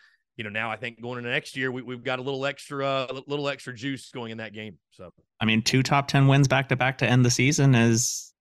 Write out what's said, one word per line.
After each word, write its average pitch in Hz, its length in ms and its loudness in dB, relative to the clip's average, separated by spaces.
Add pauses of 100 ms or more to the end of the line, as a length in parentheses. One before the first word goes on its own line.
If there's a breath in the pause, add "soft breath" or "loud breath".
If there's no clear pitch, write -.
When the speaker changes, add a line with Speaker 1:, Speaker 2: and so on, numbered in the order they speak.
(360 soft breath)
Speaker 1:
you 117 60 -12
know, 104 60 -10
now 110 200 -6
I 110 60 -6
think 117 260 -14
going 123 160 -10
into 120 120 -10
next 143 280 -6
year, 131 140 -4
we, 127 100 -8
we've 123 220 -12
got 127 160 -6
a - 20 -12
little 135 240 -6
extra, 139 640 -6
a 131 180 -12
little 143 220 -4
extra 131 240 -10
juice 127 380 -10
going 117 200 -10
in 113 60 -10
that 110 160 -12
game. 107 240 -14 (140)
So, 90 200 -20 (300)
Speaker 2:
I 110 40 0
mean, 113 160 4
two 127 220 2
top 139 240 0
ten 139 200 4
wins 139 200 6
back 131 220 0
to 131 60 2
back 127 240 -2
to 123 80 0
end 123 180 6
the 120 60 4
season 139 440 4
is 117 640 2